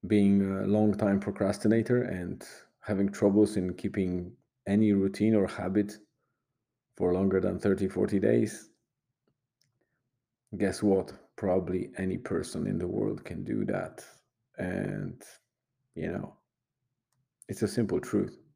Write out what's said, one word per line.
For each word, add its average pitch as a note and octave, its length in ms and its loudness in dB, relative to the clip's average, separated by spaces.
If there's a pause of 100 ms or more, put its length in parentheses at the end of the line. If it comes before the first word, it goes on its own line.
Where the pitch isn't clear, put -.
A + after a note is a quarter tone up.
being G2+ 360 6 (200)
a G2+ 40 -2
long-time G2+ 540 2
procrastinator G#2+ 800 2
and F#2 420 -6 (360)
having G2 300 0
troubles G#2 460 4
in F2+ 180 -2
keeping F2+ 580 -4 (340)
any G#2 260 4
routine G2 420 2
or G2+ 120 4
habit G2 500 -2 (1000)
for F2+ 160 0
longer F#2+ 280 2
than F#2 180 -2
thirty, F#2+ 300 0
forty G2 320 0
days, A2 500 0 (1900)
guess F#2+ 260 -2
what? F#2+ 300 2 (240)
Probably F2+ 600 -2
any F#2+ 220 -2
person - 480 -4
in G2 120 -2
the F#2 80 -4
world G2+ 380 -4
can - 200 -10
do G#2 220 -4
that. F#2 380 -6 (540)
And, F#2+ 640 -6 (760)
you E2 180 -6
know, - 220 -10 (1120)
it's - 140 -6
a G#2 60 0
simple G#2+ 320 -2
truth. - 360 -4 (200)